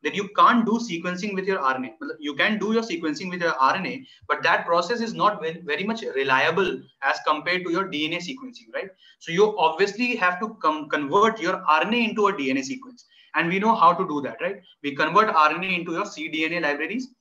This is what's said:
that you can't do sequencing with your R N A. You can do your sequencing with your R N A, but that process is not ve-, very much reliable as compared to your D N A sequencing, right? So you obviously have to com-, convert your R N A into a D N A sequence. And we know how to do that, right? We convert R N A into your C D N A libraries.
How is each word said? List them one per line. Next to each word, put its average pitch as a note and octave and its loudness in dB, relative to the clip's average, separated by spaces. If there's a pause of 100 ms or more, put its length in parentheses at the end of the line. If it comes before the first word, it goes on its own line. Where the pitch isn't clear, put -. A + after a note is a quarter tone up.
that D3 -4
you G3 -4
can't G#3+ 6
do G#3 2
sequencing F3+ -4
with F#3 -4
your F#3+ 0
R C3 0
N B2+ -6
A. - -12 (260)
You D3 -6
can G#3 0
do G#3 -2
your A3+ 2
sequencing E3+ -6
with F3 -6
your E3 0
R C3+ 2
N F#3 -4
A, C3 -8 (220)
but C3 -2
that F3+ 2
process F3 0
is A3 -4
not F#3+ 0
ve-, D#3+ -6
very D#3 -4
much A3 -4 (140)
reliable C3+ 2 (200)
as - 0
compared F3 0
to F3 -6
your F3+ 0
D D3+ -4
N E3 -4
A - -4
sequencing, C3 -12
right? F3+ -6 (320)
So - -12
you G#3 4
obviously G3 2
have F3+ 2
to - -6
com-, D3+ 0
convert E3 2
your F3+ -2
R D#3 6
N G#3 0
A A#3+ 2
into G#3 0
a G3 2
D C3+ -2
N C3+ 0
A C3+ -2
sequence. - -12 (320)
And E3 0
we F#3+ 0
know A3 2
how E3+ 6
to F3 -2
do D3 -4
that, A#2 -8
right? F#3+ -4 (220)
We C#3 -6
convert E3+ 4
R D#3 4
N F3 -6
A F#3+ -4
into F3 -4
your F#3+ -4
C D#3 -10
D D#3 -2
N E3 -2
A F3 -2
libraries. D#3+ -4 (100)